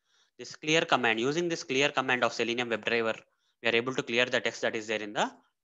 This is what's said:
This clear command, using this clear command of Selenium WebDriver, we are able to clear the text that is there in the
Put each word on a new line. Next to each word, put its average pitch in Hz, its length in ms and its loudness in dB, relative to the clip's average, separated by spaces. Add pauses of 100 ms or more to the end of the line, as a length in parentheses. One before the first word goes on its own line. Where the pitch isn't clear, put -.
(360)
This - 200 -16
clear 156 240 2
command, 120 400 2
using 156 280 0
this 165 140 -4
clear 135 280 0
command 131 340 2
of 113 80 2
Selenium 117 380 -2
WebDriver, 113 460 0 (460)
we 117 60 0
are 113 80 4
able 127 180 0
to 139 80 0
clear 123 220 2
the 123 160 2
text 113 220 -4
that 113 120 0
is 110 140 -6
there 107 120 -2
in 104 120 -8
the 196 180 -2 (340)